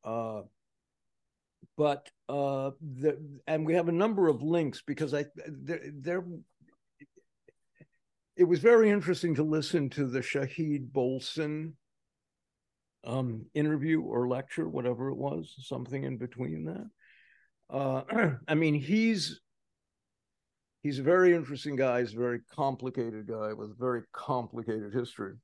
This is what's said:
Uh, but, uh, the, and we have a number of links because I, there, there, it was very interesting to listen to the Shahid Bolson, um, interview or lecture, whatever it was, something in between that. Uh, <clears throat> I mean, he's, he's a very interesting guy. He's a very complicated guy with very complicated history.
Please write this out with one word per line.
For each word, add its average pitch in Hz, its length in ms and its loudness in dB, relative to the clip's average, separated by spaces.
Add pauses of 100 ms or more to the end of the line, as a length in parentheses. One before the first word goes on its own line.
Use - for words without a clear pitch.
Uh, 113 380 -6 (1400)
but, 147 340 0 (180)
uh, 139 500 -2
the, 143 680 -2
and 156 180 0
we 160 80 2
have 170 140 4
a 170 60 2
number 196 340 4
of 139 160 2
links 160 380 0
because 143 320 -4
I, 147 120 0 (220)
there, 143 340 -8 (120)
there, 175 320 -4 (2000)
it 180 80 8
was 170 160 6
very 226 320 8
interesting 175 440 2
to 143 80 2
listen 156 480 0
to 143 140 -2
the 127 140 -2
Shahid 139 720 -4
Bolson, 151 840 -2 (1300)
um, 120 500 -4
interview 151 480 0
or 123 260 -2
lecture, 139 420 -4
whatever 127 400 -2
it 135 60 -4
was, 147 440 -6
something 131 440 -8
in 135 140 -4
between 131 480 -6
that. 196 240 -8 (800)
Uh, 135 720 0
<clears throat> - 40 -16
I 160 60 2
mean, 151 220 4
he's, 185 680 0 (1400)
he's 143 160 -2
a 139 40 -4
very 180 300 8
interesting 143 420 -2
guy. 127 260 2
He's 110 120 -4
a 110 40 -10
very 120 240 0 (100)
complicated 120 760 -4
guy 110 260 -4
with 107 260 -12
very 123 320 -2
complicated 113 840 -6
history. 110 500 -6